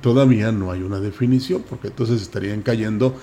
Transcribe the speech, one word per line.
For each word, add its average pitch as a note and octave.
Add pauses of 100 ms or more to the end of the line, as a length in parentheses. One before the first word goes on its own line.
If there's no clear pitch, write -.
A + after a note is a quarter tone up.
todavía A#2+
no F#2+
hay F#2
una G2
definición, B2
porque -
entonces A#2
estarían G2+
cayendo A2